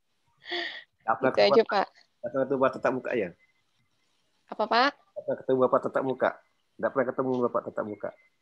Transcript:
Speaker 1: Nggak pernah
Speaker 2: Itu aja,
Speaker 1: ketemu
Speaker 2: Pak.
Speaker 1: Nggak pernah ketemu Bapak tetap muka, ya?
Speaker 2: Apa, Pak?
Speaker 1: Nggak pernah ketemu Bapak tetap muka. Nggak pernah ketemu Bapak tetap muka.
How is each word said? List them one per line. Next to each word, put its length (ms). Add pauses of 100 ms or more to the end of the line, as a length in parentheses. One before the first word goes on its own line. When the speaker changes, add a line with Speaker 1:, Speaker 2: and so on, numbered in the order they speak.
(1040)
Speaker 1:
Nggak 140
pernah 140
Speaker 2:
Itu 100
aja, 120
Speaker 1:
ketemu 120
Speaker 2:
Pak. 220 (340)
Speaker 1:
Nggak 80
pernah 160
ketemu 140
Bapak 140
tetap 200
muka, 200
ya? 160 (1200)
Speaker 2:
Apa, 180
Pak? 260
Speaker 1:
Nggak 300
pernah 160
ketemu 220
Bapak 220
tetap 220
muka. 260 (420)
Nggak 180
pernah 160
ketemu 240 (100)
Bapak 240
tetap 200
muka. 260 (320)